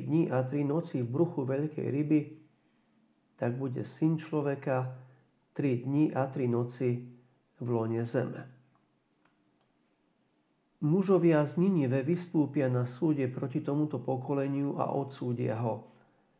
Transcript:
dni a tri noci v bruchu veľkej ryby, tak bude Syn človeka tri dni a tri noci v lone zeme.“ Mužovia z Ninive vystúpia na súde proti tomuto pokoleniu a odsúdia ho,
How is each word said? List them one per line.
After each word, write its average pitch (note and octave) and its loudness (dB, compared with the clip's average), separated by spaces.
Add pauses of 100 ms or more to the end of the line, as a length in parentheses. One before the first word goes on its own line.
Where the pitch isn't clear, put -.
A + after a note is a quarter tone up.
dni D3+ 2
a B2+ 2
tri C3+ -2
noci C#3+ -2
v A2+ -4
bruchu D3+ 0
veľkej C#3+ -2
ryby, D3 2 (1120)
tak B2 -2
bude B2+ -4 (160)
Syn D#3+ 4
človeka C#3 -2 (560)
tri C3 0
dni D3 2
a C3 0
tri C3 -2
noci A#2+ 0 (560)
v A#2+ -6
lone A2+ 0
zeme.“ - -4 (2250)
Mužovia E3+ 6
z C#3+ -2
Ninive C#3 2
vystúpia D3+ 0
na B2 2
súde C#3 0
proti C3 -4
tomuto D3 -2
pokoleniu C#3 -2
a - 0
odsúdia B2 -2
ho, A2 -4 (480)